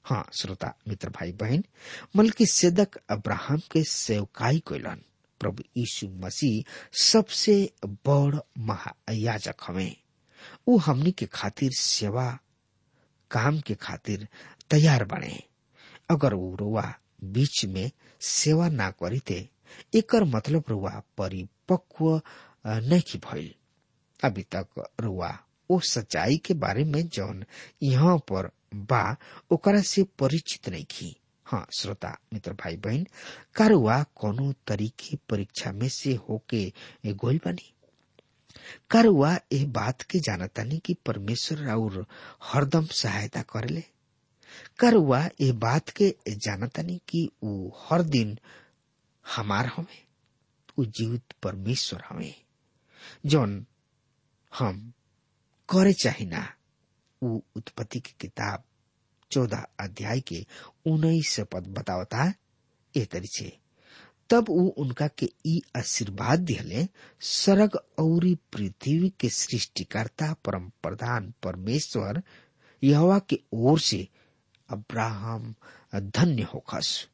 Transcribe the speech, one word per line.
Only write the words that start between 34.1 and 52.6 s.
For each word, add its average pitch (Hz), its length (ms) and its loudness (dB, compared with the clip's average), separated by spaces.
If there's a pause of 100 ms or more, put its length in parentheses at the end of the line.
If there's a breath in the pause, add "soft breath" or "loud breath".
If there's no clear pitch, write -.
तरीके 110 500 -4 (120)
परीक्षा 101 420 -4
में 110 180 -4
से - 240 -2
होके 104 600 -4 (320 loud breath)
गोइल 117 320 0
बानी? 180 360 -6 (1160 loud breath)
का 233 120 8
रउआ 175 380 6 (120)
ए 139 140 2
बात 113 360 -2
के - 180 -2
जानतानी 107 600 -4
कि 180 140 -4
परमेश्वर 113 640 -4
राउर 110 480 -2 (380 loud breath)
हरदम 143 420 2
सहायता 104 560 -4
करेले? 143 420 -6 (960 loud breath)
का 240 100 8
रउआ 151 400 6 (120)
ए 131 100 4
बात 117 380 0
के 196 260 2 (140)
जानतानी 120 800 -6
कि 165 220 0 (140)
ऊ 98 320 -6
हर 170 260 0
दिन 117 380 0 (960 soft breath)
हमार 101 300 0
हमें? - 400 -10 (760)
ऊ 123 60 2
जीवित 113 480 -6 (100)
परमेश्वर 95 640 -4
हमें, - 320 -12 (840 loud breath)